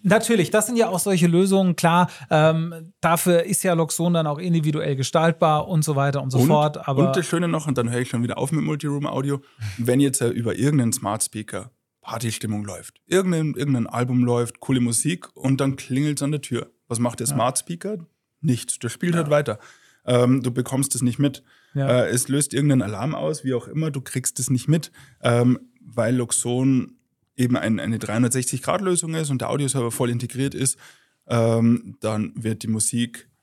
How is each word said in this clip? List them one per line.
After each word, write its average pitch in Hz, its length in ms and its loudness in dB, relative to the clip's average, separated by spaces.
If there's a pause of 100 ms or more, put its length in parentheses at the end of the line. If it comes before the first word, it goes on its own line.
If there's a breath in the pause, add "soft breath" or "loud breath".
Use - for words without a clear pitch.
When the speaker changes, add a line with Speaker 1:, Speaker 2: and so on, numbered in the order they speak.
Speaker 1:
natürlich, 214 500 4
das 208 140 4
sind 247 100 -4
ja 226 140 2
auch 180 100 -4
solche 190 280 2
Lösungen, 185 500 4
klar, 170 320 4 (200 loud breath)
ähm, 160 720 2
dafür 170 440 2
ist 190 200 -4
ja 185 100 2 (100)
Loxon 156 100 -4 (200)
dann 160 140 0
auch 147 120 -4
individuell 156 560 0
gestaltbar 156 720 2
und 160 160 0
so 151 120 0
weiter 139 280 0
und 131 80 -4
so 131 80 2
Speaker 2:
Und, 127 80 6
Speaker 1:
fort, 151 400 2
aber 139 200 2
Speaker 2:
und 135 80 0
das - 120 0
Schöne 175 200 0
noch, 160 200 -2
und 127 100 -2
dann 117 120 0
höre 120 120 -2
ich 123 80 -4
schon 117 140 -2
wieder - 140 -4
auf 135 140 -4
mit 151 120 -2
Multiroom-Audio, 143 760 -4 (360 loud breath)
wenn 123 220 2
jetzt, 139 220 2
äh, 117 80 2
über 113 260 -2
irgendeinen 123 380 2
Smart 101 300 -2
Speaker 107 480 -8 (300)
Partystimmung 110 640 -6
läuft, - 400 -14
irgendein, 170 480 0
irgendein 131 340 -2
Album 123 380 0
läuft, 120 340 -2
coole 131 220 0
Musik 120 460 -2 (100)
und 135 240 0
dann 139 140 0
klingelt's 143 480 -2
an 143 80 -2
der 151 100 -4
Tür. - 300 -6 (160)
Was 113 120 -4
macht 120 200 -2
der 113 80 -4
Speaker 1:
Ja. 120 60 -4
Speaker 2:
Smart 120 260 0
Speaker? 190 380 -8 (440)
Nichts, 127 380 -2
der 117 100 -6
spielt 175 240 -2
Speaker 1:
Ja. 165 80 2
Speaker 2:
halt 147 80 -2
weiter. 147 300 0 (460 soft breath)
Ähm, 123 380 4
du 123 80 -2
bekommst 131 440 -2
es 120 60 -4
nicht 120 180 -2
mit. 139 240 0 (320 soft breath)
Speaker 1:
Ja. 139 120 -2
Speaker 2:
Äh, 120 220 4
es 120 180 -2
löst 143 260 -2
irgendeinen 143 280 4
Alarm 104 340 -4
aus, - 280 -6
wie 131 100 -2
auch 120 140 -4
immer, 156 240 -4
du 139 100 -8
kriegst - 380 -6
es 127 100 -4
nicht 123 180 0
mit, 151 240 0 (300 soft breath)
ähm, 123 380 4 (200)
weil 117 360 -2
Loxon 123 840 0 (380)
eben 123 220 2
ein, 107 220 0
eine 107 200 -4
dreihundertsechzig 120 640 -2
Grad 180 180 0
Lösung 175 340 -2
ist 160 140 -4
und 131 120 -2
der - 80 -4
Audioserver 131 420 -2
voll 120 180 0
integriert 123 460 -4
ist, - 220 -2 (480 soft breath)
ähm, 113 760 2
dann 107 340 -4
wird 110 280 -6
die 107 40 -6
Musik 117 640 -4 (140)